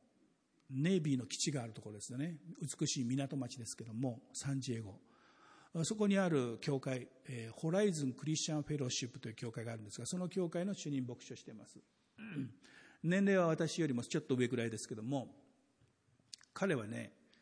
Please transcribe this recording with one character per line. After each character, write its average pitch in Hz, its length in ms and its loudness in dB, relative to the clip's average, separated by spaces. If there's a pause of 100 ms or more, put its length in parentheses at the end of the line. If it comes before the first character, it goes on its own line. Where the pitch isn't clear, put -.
(720)
ネ 151 260 4
イ 180 40 4
ビ 147 160 4
ー - 20 2
の 117 80 -4
基 - 120 -6
地 - 120 2
が 135 140 -2
あ - 20 -6
る 113 60 -8
と - 100 -12
こ - 60 -10
ろ 104 80 -10
で 101 60 -10
す - 100 -10
よ 120 60 -6
ね。 160 180 -4 (240)
美 151 260 -2
し 143 140 0
い 123 40 2
港 135 320 0
町 127 200 -4
で 117 100 -8
す - 100 -8
け - 60 -12
ど 113 100 -10
も、 117 300 -2 (100)
サ - 200 -4
ン 135 80 0
ジ 123 140 -2
エ 113 60 -4
ゴ。 101 200 -10 (800)
そ 220 140 0
こ 208 100 4
に 196 100 6
あ 190 120 6
る 123 320 2
教 143 180 0
会、 131 300 -4 (180)
え 117 240 -6
ー、 - 20 -14
ホ 160 200 -2
ラ 190 100 6
イ 208 100 6
ズ 151 140 0
ン 127 60 0
ク 135 120 -10
リ 156 120 2
ス - 80 0
チ 160 80 0
ャ 151 60 2
ン 147 40 0
フ 147 100 -2
ェ 147 60 0
ロ 131 80 0
ー 123 40 0
シ - 160 -2
ッ 120 40 -6
プ - 80 -14
と 120 100 -8
い 113 40 -8
う - 20 -10
教 117 160 -6
会 113 140 -6
が 117 80 -6
あ 117 40 -6
る 110 60 -10
ん - 20 -12
で 104 60 -14
す - 100 -10
が、 120 60 -6
そ 185 100 -4
の 180 120 -2
教 180 200 0
会 170 160 0
の 196 100 0
主 - 160 -6
任 135 140 2
牧 120 200 -8
師 - 80 -10
を 117 40 -10
し - 60 -16
て - 80 -14
い 113 40 -14
ま 110 120 -16
す。 - 140 -20 (380)
<clears throat> - 840 -10
年 185 220 4
齢 196 140 6
は 175 80 6
私 160 340 4
よ 160 60 4
り 131 80 2
も 120 80 0
ち - 140 -6
ょ 151 40 4
っ - 20 -10
と 135 140 2
上 123 120 6
く 123 80 0
ら 117 80 2
い 113 60 0
で 107 80 -6
す - 80 -8
け - 80 -6
ど 107 80 -8
も、 127 320 -2 (1160)
彼 190 220 0
は 113 120 -4
ね、 113 260 -8 (300)